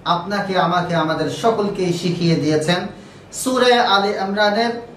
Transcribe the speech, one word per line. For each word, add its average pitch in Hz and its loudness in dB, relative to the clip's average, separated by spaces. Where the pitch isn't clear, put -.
আপনাকে, 185 -2
আমাকে, 170 0
আমাদের 156 0
সকলকেই 202 0
শিখিয়ে 170 0
দিয়েছেন। 156 0
সূরা 247 2
আলে 202 2
ইমরানের 208 0